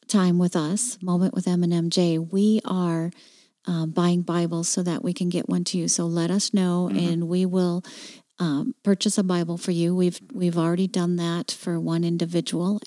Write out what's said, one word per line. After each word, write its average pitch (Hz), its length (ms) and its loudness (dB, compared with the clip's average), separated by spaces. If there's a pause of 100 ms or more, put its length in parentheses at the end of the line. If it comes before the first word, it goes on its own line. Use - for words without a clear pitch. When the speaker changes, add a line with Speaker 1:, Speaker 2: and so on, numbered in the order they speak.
Speaker 1:
time 180 300 4
with 175 180 2
us, 170 460 -2
Moment 180 320 0
with 185 140 -2
M 175 160 2
and 170 100 2
M 170 160 0
J, 170 300 2
we 196 460 2
are, 170 460 -2 (560)
uh, 165 180 -2
buying 175 380 2
Bibles 170 460 -2
so 185 140 -2
that 170 200 -2
we 180 100 -2
can 180 160 -2
get 175 180 -4
one 180 180 0
to 185 120 -4
you. 170 100 -2
So 170 180 0
let 170 260 0
us 202 220 0
know, 180 380 2
Speaker 2:
Mm-hmm. 180 160 0
Speaker 1:
and 165 220 0
we 185 160 2
will, 180 380 0 (560)
um, 160 340 0 (100)
purchase 202 360 2
a 196 40 2
Bible 175 340 0
for 180 140 -4
you. 170 240 2
We've, 180 240 2 (140)
we've 175 240 0
already 175 300 2
done 175 300 0
that 170 340 -4
for 170 280 -4
one 165 240 0
individual, 170 840 -2